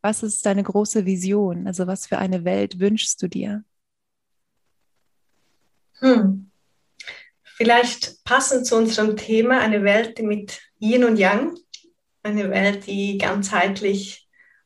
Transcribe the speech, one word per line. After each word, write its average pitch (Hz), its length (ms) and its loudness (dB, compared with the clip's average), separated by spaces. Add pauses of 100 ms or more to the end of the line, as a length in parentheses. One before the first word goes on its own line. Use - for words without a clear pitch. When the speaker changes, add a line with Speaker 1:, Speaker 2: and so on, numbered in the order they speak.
Speaker 1:
was 214 240 -4
ist 214 200 -6
deine 196 200 0
große 202 420 0
Vision? 190 640 -2
Also 180 180 -4
was 190 220 -8
für 214 100 -4
eine 185 260 -2
Welt 190 360 -2
wünschst 208 420 -2
du 185 60 -4
dir? 208 340 -8 (2500)
Speaker 2:
Hm. 208 500 4 (960)
Vielleicht - 800 0
passend 254 420 0
zu - 100 0
unserem 214 400 2
Thema, 226 440 2
eine 208 240 2
Welt 220 360 2
mit 208 400 -6 (200)
Yin 247 240 4
und 220 140 4
Yang, 202 380 2 (680)
eine 208 260 -2
Welt, 196 380 -2
die 196 300 -4
ganzheitlich 196 1120 -2 (360)